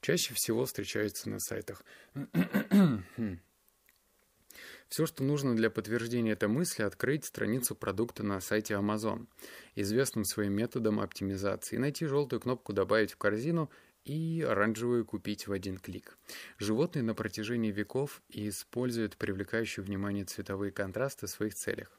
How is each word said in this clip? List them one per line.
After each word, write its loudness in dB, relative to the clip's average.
Чаще 0
всего 0
встречаются -4
на -6
сайтах. -8
<clears throat> 4
Все, 0
что -4
нужно 2
для 4
подтверждения 0
этой 2
мысли, 2
открыть 0
страницу 0
продукта -2
на 0
сайте 0
Amazon, 0
известным 2
своим 0
методом 2
оптимизации, -2
найти 0
желтую 0
кнопку -4
"Добавить 4
в -16
корзину" 2
и -2
оранжевую 2
"Купить -6
в -2
один -2
клик". -12
Животные 0
на 2
протяжении -2
веков -2
используют -2
привлекающие -2
внимание -2
цветовые -4
контрасты -4
в -8
своих -4
целях. -6